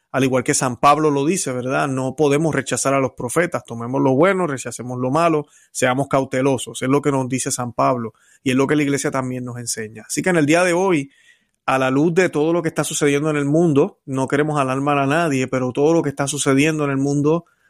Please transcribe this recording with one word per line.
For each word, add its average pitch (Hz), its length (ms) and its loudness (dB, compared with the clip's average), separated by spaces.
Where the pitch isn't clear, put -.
Al 135 140 0
igual 127 180 0
que 147 120 0
San 123 240 -2
Pablo 147 320 4
lo 139 160 0
dice, 165 260 -2
¿verdad? 131 340 -2
No 131 300 -4
podemos 147 380 2
rechazar 135 400 -2
a 135 40 2
los 131 140 0
profetas. 151 540 -4
Tomemos 120 340 -6
lo 135 140 2
bueno, 185 320 2
rechacemos 127 520 -8
lo 127 120 -2
malo, 156 360 2
seamos 131 380 0
cautelosos. 135 720 -2
Es 127 80 -2
lo 139 140 2
que 147 100 0
nos 131 160 -2
dice 131 240 -4
San 120 220 -6
Pablo 127 400 -2
y 135 80 0
es 127 60 2
lo 135 100 4
que 143 80 0
la 151 100 2
Iglesia 143 260 -2
también 127 340 -6
nos 120 140 -10
enseña. 110 480 -10
Así - 160 -6
que 185 80 -2
en 180 60 2
el 151 100 4
día 165 180 4
de 175 80 2
hoy, 170 380 0
a 135 120 0
la 131 120 0
luz 151 240 2
de 180 160 2
todo 156 240 0
lo 170 80 0
que 160 60 -4
está 156 160 -2
sucediendo 147 440 0
en 151 80 0
el 143 80 -2
mundo, 156 600 2
no 131 220 -2
queremos 151 300 0
alarmar 139 380 0
a 139 100 2
nadie, 143 400 0
pero 127 260 -2
todo 147 200 2
lo 165 100 4
que 143 60 -4
está 139 180 -2
sucediendo 147 600 0
en 143 40 -2
el 139 60 -2
mundo 143 480 0